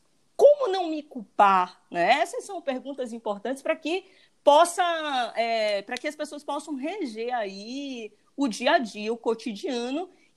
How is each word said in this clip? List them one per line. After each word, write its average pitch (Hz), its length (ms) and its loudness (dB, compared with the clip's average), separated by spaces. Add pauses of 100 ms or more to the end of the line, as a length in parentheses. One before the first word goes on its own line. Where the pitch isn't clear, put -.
(360)
Como 554 360 6
não 370 160 -2
me 311 140 -6
culpar, 196 880 2
né? 185 300 4
Essas 349 240 -4
são 381 180 -10
perguntas 254 500 -6
importantes 233 500 -6
pra 320 140 -2
que 339 280 -4 (380)
possa, 330 400 6 (540)
é, 214 460 0
pra 247 140 -8
que - 120 -10
as 311 80 -6
pessoas 302 280 -10
possam 294 320 -8
reger 247 580 -6
aí 233 760 -8 (240)
o 277 120 0
dia 233 240 0
a 339 60 6
dia, 214 340 -4
o 233 40 -2
cotidiano 240 920 -4 (280)